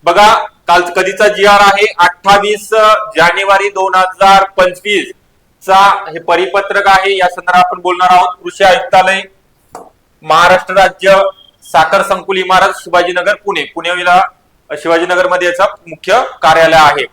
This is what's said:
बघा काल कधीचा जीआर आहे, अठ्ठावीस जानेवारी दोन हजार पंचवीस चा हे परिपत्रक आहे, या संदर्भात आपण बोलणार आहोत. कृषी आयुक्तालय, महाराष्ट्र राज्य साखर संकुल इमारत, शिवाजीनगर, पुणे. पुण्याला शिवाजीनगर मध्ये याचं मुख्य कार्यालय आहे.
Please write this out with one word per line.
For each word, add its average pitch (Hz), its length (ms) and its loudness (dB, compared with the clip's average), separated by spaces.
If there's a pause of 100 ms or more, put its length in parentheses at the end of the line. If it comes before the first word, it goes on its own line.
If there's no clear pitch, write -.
बघा 202 300 2 (340)
काल 175 140 2
कधीचा 190 460 -2
जीआर 202 320 2
आहे, 202 380 2
अठ्ठावीस 202 720 -2 (480)
जानेवारी 196 520 0
दोन 190 260 -4
हजार 190 480 2
पंचवीस 185 680 -2 (540)
चा 196 420 2
हे 160 120 -12
परिपत्रक 196 680 -2
आहे, 190 300 0
या 180 100 0
संदर्भात 180 380 0
आपण 180 160 -8
बोलणार 180 320 0
आहोत. 180 300 2
कृषी 175 200 -6
आयुक्तालय, 185 580 2 (1000)
महाराष्ट्र 175 520 0
राज्य 190 480 2 (420)
साखर 175 380 0
संकुल 185 360 -6
इमारत, 185 380 0
शिवाजीनगर, 180 580 -4
पुणे. 180 300 -6
पुण्याला 180 580 -2 (560)
शिवाजीनगर 175 500 -2
मध्ये 180 200 -2
याचं 175 180 -2 (220)
मुख्य 190 360 -2 (180)
कार्यालय 160 360 2
आहे. 143 360 2